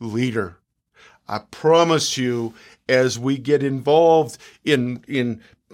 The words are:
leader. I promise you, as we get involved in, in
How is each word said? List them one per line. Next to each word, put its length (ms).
leader. 580
I 120
promise 640
you, 380
as 320
we 180
get 240
involved 760
in, 420
in 360